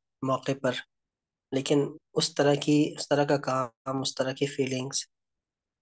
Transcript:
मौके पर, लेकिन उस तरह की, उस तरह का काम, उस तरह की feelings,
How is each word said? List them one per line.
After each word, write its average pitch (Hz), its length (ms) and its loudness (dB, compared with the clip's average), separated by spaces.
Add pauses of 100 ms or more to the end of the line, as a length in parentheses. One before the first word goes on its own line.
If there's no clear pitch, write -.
(240)
मौके 131 300 -2
पर, 127 200 -2 (800)
लेकिन 143 460 0 (140)
उस - 220 -2
तरह 143 200 4
की, 147 400 2
उस - 140 -8
तरह 147 160 4
का 147 120 2
काम, 131 640 -4
उस - 160 -4
तरह 131 160 -2
की 139 140 -2
feelings, 131 600 -4 (720)